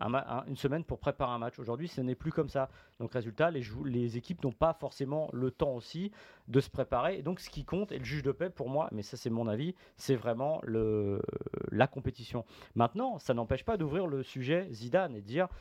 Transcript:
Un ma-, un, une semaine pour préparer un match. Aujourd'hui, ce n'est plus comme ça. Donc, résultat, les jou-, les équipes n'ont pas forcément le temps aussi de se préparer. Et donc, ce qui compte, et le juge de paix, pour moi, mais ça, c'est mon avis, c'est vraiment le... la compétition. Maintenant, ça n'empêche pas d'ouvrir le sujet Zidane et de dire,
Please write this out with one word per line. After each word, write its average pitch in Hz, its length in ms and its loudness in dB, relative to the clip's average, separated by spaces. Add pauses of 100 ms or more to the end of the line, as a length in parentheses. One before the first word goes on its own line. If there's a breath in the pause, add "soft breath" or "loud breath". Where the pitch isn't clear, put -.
Un 107 60 0
ma-, 127 180 2
un, 123 200 -2
une 139 100 -4
semaine 147 300 0
pour 123 140 -4
préparer 131 340 0
un 120 60 -2
match. 117 200 -4
Aujourd'hui, 127 300 -4
ce - 100 -6
n'est 127 160 2
plus 160 160 -4
comme 156 160 2
ça. 135 220 0 (320 loud breath)
Donc, 120 100 -6
résultat, 123 400 2
les 143 100 -2
jou-, 110 220 -6
les 120 320 0
équipes 147 300 -6
n'ont 120 80 2
pas 160 200 4
forcément 147 600 -4
le 127 180 2
temps 143 220 2
aussi 165 380 -6 (360 loud breath)
de 131 140 6
se - 80 2
préparer. 139 480 2
Et 175 40 -8
donc, 151 200 -2
ce - 80 -12
qui - 160 -6
compte, 202 260 -2
et 147 60 -4
le 127 80 -6
juge 139 180 -2
de 135 80 2
paix, 165 180 -2
pour 127 200 -6
moi, 147 240 0
mais 107 80 -4
ça, 117 160 -10
c'est 120 120 -4
mon 113 180 0
avis, 131 280 0 (220 loud breath)
c'est - 180 2
vraiment 120 480 0
le... 107 580 2 (500)
la 107 160 6
compétition. 120 580 -6 (300 loud breath)
Maintenant, 196 440 2
ça - 140 0
n'empêche 120 320 0
pas 226 100 0
d'ouvrir 170 320 0
le 139 160 0
sujet 151 480 0
Zidane 123 460 2
et 101 40 -8
de 98 60 -12
dire, 165 220 0 (120 loud breath)